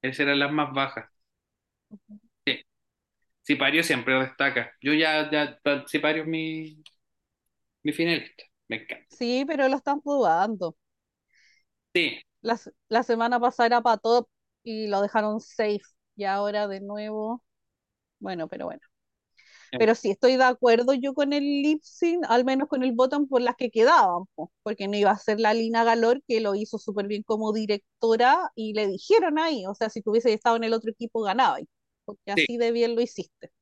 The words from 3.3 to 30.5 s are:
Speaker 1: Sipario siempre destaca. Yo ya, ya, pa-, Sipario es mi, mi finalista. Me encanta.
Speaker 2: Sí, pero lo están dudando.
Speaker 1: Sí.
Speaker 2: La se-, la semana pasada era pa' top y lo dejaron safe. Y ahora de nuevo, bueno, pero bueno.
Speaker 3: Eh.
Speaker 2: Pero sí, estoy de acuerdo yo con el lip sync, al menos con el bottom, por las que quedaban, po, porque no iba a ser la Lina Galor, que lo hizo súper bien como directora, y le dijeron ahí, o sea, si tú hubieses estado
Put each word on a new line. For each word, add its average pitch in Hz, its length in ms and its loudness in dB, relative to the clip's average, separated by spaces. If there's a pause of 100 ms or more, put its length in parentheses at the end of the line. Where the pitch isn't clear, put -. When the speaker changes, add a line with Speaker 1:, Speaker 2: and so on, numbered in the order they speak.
Speaker 1:
Sipario 143 400 0
siempre 131 320 0
destaca. 131 680 -2
Yo 143 140 0
ya, 156 360 2
ya, 147 320 -2
pa-, 143 240 0
Sipario 156 360 0
es 156 60 -8
mi, 160 540 -8 (1000)
mi 151 100 -2
finalista. 165 500 -4 (240)
Me 110 100 -8
encanta. - 320 -16
Speaker 2:
Sí, 247 360 -2
pero 277 220 0
lo 269 100 2
están 285 260 -4
dudando. 196 720 0 (1160)
Speaker 1:
Sí. 165 280 0 (200)
Speaker 2:
La 226 160 -2
se-, - 160 -20 (160)
la 233 140 2
semana 233 360 0
pasada 240 280 2
era 240 140 2
pa' 226 160 2
top 233 300 2 (360)
y 220 240 -8
lo 202 140 0
dejaron 214 400 -2
safe. 208 400 -4 (340)
Y 202 100 -8
ahora 202 420 -2
de 196 140 -8
nuevo, 214 640 -8 (760)
bueno, 180 280 -8
pero - 200 -10
bueno. - 140 -12 (920)
Speaker 3:
Eh. 127 40 -8
Speaker 2:
Pero 226 180 4
sí, 220 160 -4
estoy 254 260 4
de 254 60 4
acuerdo 247 500 4
yo 269 200 -2
con 285 200 0
el 285 100 0
lip 294 400 0
sync, 339 460 -2
al 247 160 4
menos 269 220 0
con 262 160 -2
el 254 100 0
bottom, 262 340 0
por 262 140 2
las 247 140 -2
que 247 160 -6
quedaban, 220 540 4 (100)
po, - 160 -12 (120)
porque 208 240 -6
no 202 100 -4
iba 202 140 4
a 208 60 2
ser 214 220 -2
la 220 140 4
Lina 226 300 0
Galor, 233 440 2
que 226 140 0
lo 202 140 -2
hizo 214 220 -6
súper 202 300 -6
bien 208 160 -6
como 214 300 -2
directora, 226 1000 0
y 220 180 -8
le 214 140 0
dijeron 311 520 2
ahí, 302 260 -2
o 196 100 -8
sea, 220 140 -4
si 220 120 -10
tú 208 100 -4
hubieses 226 220 4
estado 226 240 2